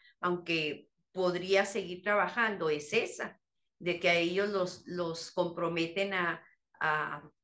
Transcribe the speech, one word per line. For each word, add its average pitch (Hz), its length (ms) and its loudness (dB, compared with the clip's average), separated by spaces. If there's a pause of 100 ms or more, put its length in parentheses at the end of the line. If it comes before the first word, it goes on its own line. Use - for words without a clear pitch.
(200)
aunque 170 680 -2 (240)
podría 185 520 2
seguir 180 380 -6
trabajando, 202 680 0
es 147 220 -2
esa, - 480 -2 (380)
de 170 220 -2
que 180 80 4
a 170 60 6
ellos 180 340 2
los, 185 380 -2
los 170 460 -4
comprometen 170 840 0
a, 175 280 0 (380)
a, 151 420 0 (220)